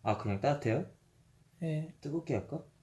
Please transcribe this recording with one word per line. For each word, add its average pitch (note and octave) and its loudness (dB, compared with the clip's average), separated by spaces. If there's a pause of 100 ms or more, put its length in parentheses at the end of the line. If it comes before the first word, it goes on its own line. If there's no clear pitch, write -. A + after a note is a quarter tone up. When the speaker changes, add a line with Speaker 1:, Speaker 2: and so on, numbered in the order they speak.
Speaker 1:
아, G#2+ 2
그냥 G2+ 0
따뜻해요? C#3 2 (720)
Speaker 2:
네. D#3+ -2
Speaker 1:
뜨겁게 D3+ -2
할까? C#3 -2 (180)